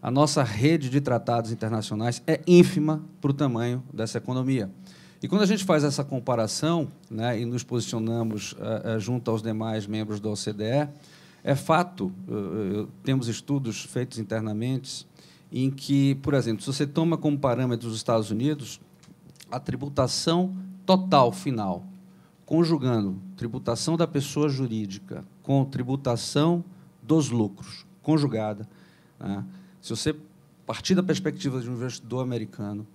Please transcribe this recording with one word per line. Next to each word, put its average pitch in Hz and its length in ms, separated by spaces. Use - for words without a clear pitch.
A - 80
nossa 143 320
rede 131 440
de 135 140
tratados 120 500
internacionais 110 760
é - 180
ínfima 156 580
pro 139 140
tamanho 123 580
dessa - 280
economia. 127 500
E - 60
quando 202 140
a 202 60
gente 190 160
faz 156 200
essa 143 200
comparação, 131 840
né, 113 300
e 120 60
nos 120 180
posicionamos, 113 960
eh, 110 220
eh, 110 40
junto 120 300
aos 110 120
demais 110 460
membros 107 320
da 107 100
O 104 60
C 104 180
D 101 100
E, 143 260
é 139 120
fato, 165 560
eh, 120 60
eh, 101 540
temos 131 240
estudos 117 560
feitos 123 360
internamente 110 880
em 131 200
que, 139 440
por 139 200
exemplo, 113 280
se - 40
você 143 180
toma 160 320
como 147 200
parâmetro 123 520
os 110 60
Estados 110 340
Unidos, 131 500
a 131 80
tributação 143 960
total 185 460
final, 104 520
conjugando 127 760
tributação 117 580
da 165 120
pessoa 143 420
jurídica 110 760
com 139 200
tributação 135 1000
dos 151 280
lucros, 107 560
conjugada, 110 680
né? 98 260
Se - 80
você 151 260
partir - 300
da 185 80
perspectiva 147 580
de 117 80
um 123 60
investidor 123 480
americano 107 720